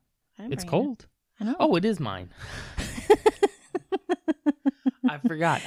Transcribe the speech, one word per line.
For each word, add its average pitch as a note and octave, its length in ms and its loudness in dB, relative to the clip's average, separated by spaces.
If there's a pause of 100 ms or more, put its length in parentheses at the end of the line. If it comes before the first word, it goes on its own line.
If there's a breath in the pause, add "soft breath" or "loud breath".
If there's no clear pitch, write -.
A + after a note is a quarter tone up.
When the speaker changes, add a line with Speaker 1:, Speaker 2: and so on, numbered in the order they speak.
(380)
Speaker 1:
I - 60 -18
didn't A#3+ 100 -10
Speaker 2:
It's - 120 -6
Speaker 1:
bring E3+ 160 0
it. C4+ 40 0
Speaker 2:
cold. B3+ 220 -8 (320)
Speaker 1:
I G#3 60 -8
know. B3 140 -2
Speaker 2:
Oh, D#4 160 4
it F#3 100 2
is A3 140 0
mine. F#2+ 320 -6 (460 loud breath)
Speaker 1:
<laughs> - 40 -4 (2250 loud breath)
Speaker 2:
I D3 120 -2
forgot. D3+ 480 2